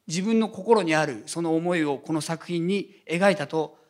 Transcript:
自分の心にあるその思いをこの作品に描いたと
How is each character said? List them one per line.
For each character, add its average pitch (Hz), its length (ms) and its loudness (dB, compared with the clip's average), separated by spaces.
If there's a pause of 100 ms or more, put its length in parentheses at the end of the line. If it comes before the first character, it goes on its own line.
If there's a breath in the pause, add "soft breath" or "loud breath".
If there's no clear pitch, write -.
自 180 160 -4
分 226 180 2
の 214 80 2
心 208 340 2
に 160 120 2
あ 156 100 4
る 113 220 -4
そ 170 160 -6
の 160 120 0
思 175 220 0
い 160 80 0
を 143 140 -2
こ - 160 -6
の 151 80 -2
作 165 240 -8
品 170 200 -2
に 196 400 -4
描 180 240 2
い 180 60 2
た 147 100 -4
と 156 300 -4 (140 soft breath)